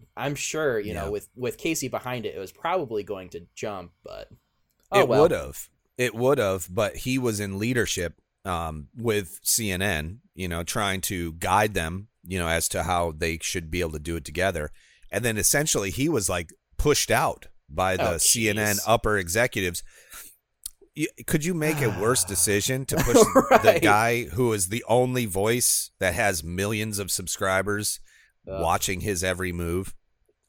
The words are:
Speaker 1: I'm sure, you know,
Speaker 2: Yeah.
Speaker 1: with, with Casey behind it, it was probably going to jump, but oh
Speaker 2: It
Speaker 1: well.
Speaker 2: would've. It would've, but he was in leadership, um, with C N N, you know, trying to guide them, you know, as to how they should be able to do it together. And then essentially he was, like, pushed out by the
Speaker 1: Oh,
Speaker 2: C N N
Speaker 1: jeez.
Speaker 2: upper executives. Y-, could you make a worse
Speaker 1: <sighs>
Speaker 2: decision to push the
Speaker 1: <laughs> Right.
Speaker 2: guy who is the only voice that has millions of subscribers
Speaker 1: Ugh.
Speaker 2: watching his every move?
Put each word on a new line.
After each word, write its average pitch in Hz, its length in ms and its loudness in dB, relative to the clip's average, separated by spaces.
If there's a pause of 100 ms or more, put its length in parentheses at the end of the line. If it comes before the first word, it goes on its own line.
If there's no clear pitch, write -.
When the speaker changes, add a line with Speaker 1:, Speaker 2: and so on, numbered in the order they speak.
(180)
Speaker 1:
I'm 139 160 -4
sure, 139 460 0
you 104 160 -4
know, 101 100 -6
Speaker 2:
Yeah. 101 40 -6
Speaker 1:
with, 104 260 -6
with 123 240 -6
Casey 160 280 -2
behind 120 380 -6
it, 101 100 -6
it 87 40 -8
was 95 120 -12
probably 139 520 -4
going 92 260 -10
to 87 240 -14
jump, 95 380 -10 (120)
but - 260 -16 (600)
oh 196 100 8
Speaker 2:
It 151 60 6
Speaker 1:
well. 123 140 6
Speaker 2:
would've. 95 480 2 (300)
It 123 160 0
would've, 113 580 2
but 101 240 -2
he 127 220 -2
was 113 200 0
in 98 200 -4
leadership, 101 600 -2 (240)
um, 80 440 -6 (100)
with 107 460 -2
C - 260 0
N 92 140 0
N, 87 380 -2 (120)
you 90 140 -6
know, 85 160 -4
trying 98 380 -2
to 85 320 -4
guide 95 420 2
them, 90 320 -4 (160)
you 92 160 -4
know, 85 80 -2
as 82 220 0
to 90 140 -2
how 87 320 0
they 82 260 -2
should 82 280 -6
be 87 120 -2
able 82 100 -2
to 78 80 -8
do 80 160 -4
it 78 100 -6
together. 82 460 -2 (400)
And 104 120 -2
then 113 140 0
essentially 110 540 2
he 131 180 0
was, 123 180 0
like, 90 220 -2 (280)
pushed - 340 2
out 123 360 0 (220)
by 92 280 0
the 113 160 0
Speaker 1:
Oh, 82 40 -4
Speaker 2:
C 110 320 2
N 104 80 0
N 104 200 0
Speaker 1:
jeez. 101 100 -4
Speaker 2:
upper 110 320 2
executives. 92 640 0 (1120)
Y-, 151 100 -2 (180)
could 151 200 0
you 185 80 -2
make 156 280 0
a 120 80 2 (120)
worse 120 220 2
Speaker 1:
<sighs> 101 120 -4
Speaker 2:
decision 110 500 0
to - 120 -4
push - 180 2
the 240 440 8
Speaker 1:
<laughs> - 40 6
Right. 170 180 6
Speaker 2:
guy 117 440 4
who 113 280 0
is 98 160 0
the 113 200 -4
only 127 360 2
voice 107 760 0
that 92 160 0
has 101 280 0
millions 101 560 -2
of 95 120 -6
subscribers 95 880 -2 (460)
Speaker 1:
Ugh. 95 160 -6
Speaker 2:
watching 90 400 0
his 95 220 -2
every 92 300 -2
move? 87 400 -4 (560)